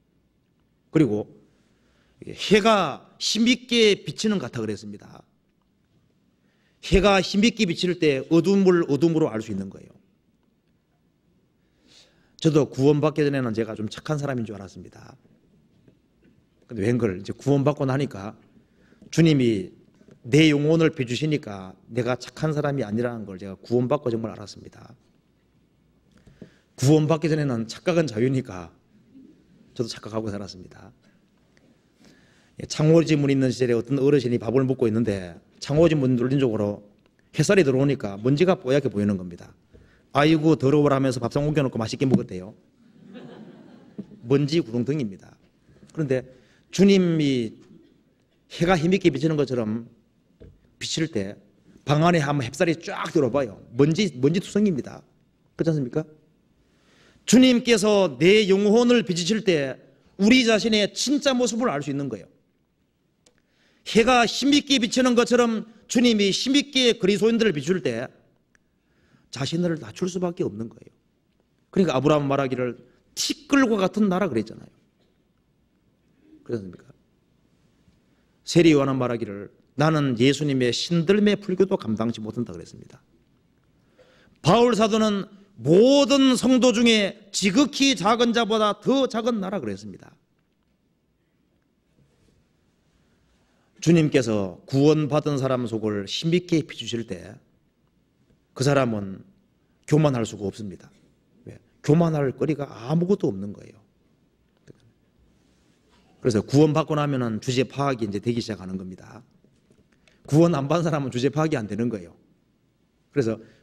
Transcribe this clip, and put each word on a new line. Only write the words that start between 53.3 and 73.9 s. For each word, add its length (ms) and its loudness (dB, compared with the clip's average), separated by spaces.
먼지, 480 2
먼지 180 2
투성입니다. 640 -4
그렇지 140 -2
않습니까? 340 -2
주님께서 960 4
내 280 6
영혼을 540 4
비추실 400 -2
때 380 -2
우리 280 4
자신의 500 0
진짜 400 -2
모습을 360 -2
알 120 -4
수 80 -8
있는 180 -6
거예요. 180 -12
해가 380 4
힘있게 520 2
비치는 380 2
것처럼 500 0
주님이 420 4
힘있게 680 0
그리스도인들을 540 2
비출 300 -2
때 240 -6
자신을 480 -4
낮출 280 -8
수밖에 360 -6
없는 240 -8
거예요. 300 -20
그러니까 260 2
아브라함 320 2
말하기를 500 -2
티끌과 600 0
같은 320 0